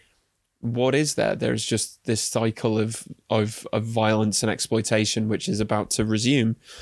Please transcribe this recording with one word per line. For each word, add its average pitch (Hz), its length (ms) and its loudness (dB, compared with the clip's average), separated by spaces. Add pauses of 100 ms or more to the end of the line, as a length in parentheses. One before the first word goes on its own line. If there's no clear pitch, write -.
(600)
what 120 340 0
is 151 200 0
there? 107 200 0
There's 120 300 -2
just - 400 -4
this 110 160 -2
cycle 110 580 0
of, 110 240 -4 (260)
of, 110 440 0
of 107 100 0
violence 110 580 2
and 110 80 0
exploitation, 110 760 0
which 107 220 -2
is 104 100 0
about 104 320 0
to 110 140 0
resume, 113 500 2 (260)